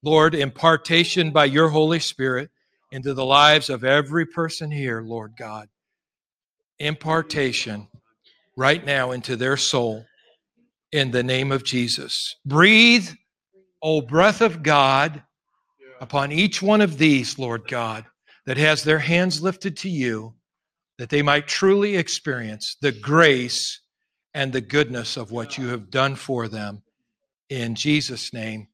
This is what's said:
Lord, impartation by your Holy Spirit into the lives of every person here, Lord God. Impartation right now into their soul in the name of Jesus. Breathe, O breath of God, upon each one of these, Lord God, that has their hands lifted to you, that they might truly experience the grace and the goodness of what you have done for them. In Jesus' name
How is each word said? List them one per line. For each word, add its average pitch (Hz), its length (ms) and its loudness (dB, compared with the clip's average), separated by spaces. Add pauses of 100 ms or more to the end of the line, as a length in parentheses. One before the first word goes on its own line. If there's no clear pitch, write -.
Lord, 156 320 4
impartation 165 960 0
by 147 160 4
your 151 220 2
Holy 156 300 2
Spirit 131 520 -4 (400)
into 135 240 -8
the 131 100 -4
lives 147 460 6
of 123 140 -6
every 147 420 0
person 165 440 -6
here, 131 320 -6
Lord 113 360 -12
God. 107 300 -14 (1080)
Impartation 147 1080 -4 (680)
right 143 280 0
now 135 280 -2
into 123 240 -6
their 131 200 -2
soul 117 480 -2 (840)
in 139 200 -2
the 123 120 0
name 131 300 -2
of 131 120 -4
Jesus. - 800 -6
Breathe, 208 640 6 (760)
O 156 180 0
breath 170 400 4
of 170 220 0
God, 143 600 4 (760)
upon 139 320 -4
each 196 280 0
one 214 200 4
of 165 180 2
these, 139 400 2
Lord 117 300 -6
God, 113 360 -6 (420)
that 131 100 -4
has 151 260 2
their 151 160 2
hands 170 420 0
lifted 185 380 -6
to 190 100 -8
you, 117 460 -6 (640)
that 120 100 -12
they 147 140 0
might 147 240 2
truly 202 500 2
experience 120 840 -6
the 139 120 0
grace 131 880 2 (520)
and 139 180 -4
the 127 80 -2
goodness 123 560 -2
of 117 140 -10
what 113 280 -8
you 127 100 -6
have 110 220 -8
done 135 240 0
for 123 340 -6
them. 104 340 -12 (680)
In 117 260 -6
Jesus' 139 580 -4
name 110 420 -12